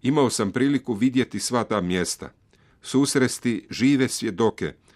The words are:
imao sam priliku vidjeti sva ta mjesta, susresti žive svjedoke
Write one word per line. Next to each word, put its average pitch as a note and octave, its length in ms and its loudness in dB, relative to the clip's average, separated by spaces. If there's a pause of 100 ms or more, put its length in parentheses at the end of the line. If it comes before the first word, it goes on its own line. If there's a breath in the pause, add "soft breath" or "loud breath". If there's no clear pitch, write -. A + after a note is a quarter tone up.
imao C3+ 280 2
sam G2 220 -2
priliku C3+ 420 0
vidjeti A#2+ 460 0
sva A#2+ 240 -2
ta G#2+ 160 -2
mjesta, F2+ 520 -4 (500 soft breath)
susresti B2+ 880 0
žive C3 380 2
svjedoke G2+ 640 -2 (220 soft breath)